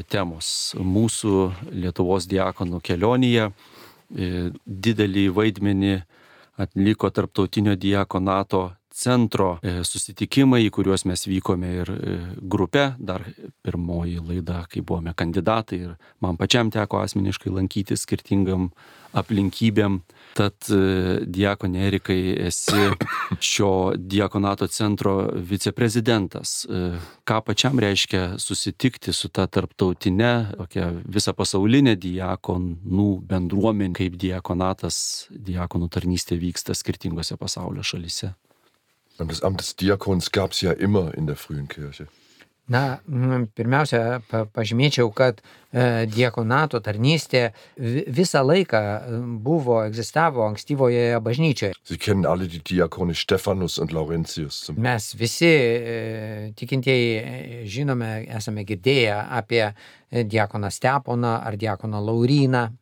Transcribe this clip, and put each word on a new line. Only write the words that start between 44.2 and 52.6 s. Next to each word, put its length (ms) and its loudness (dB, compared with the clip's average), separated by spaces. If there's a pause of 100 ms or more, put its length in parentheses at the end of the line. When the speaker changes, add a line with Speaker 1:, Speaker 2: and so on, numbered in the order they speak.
Speaker 3:
pa-, 180 0
pažymėčiau, 640 2
kad, 300 2 (320)
e, 340 2
diakonato 720 2
tarnystė 720 2 (240)
vi-, 320 -4
visą 320 2
laiką, 400 4
e, 380 -2 (260)
buvo, 400 2
egzistavo 640 0
ankstyvoje 720 2
bažnyčioje. 540 0 (100)
Speaker 2:
Sie 140 -8
kennen 280 2
alle 220 0
die 160 -10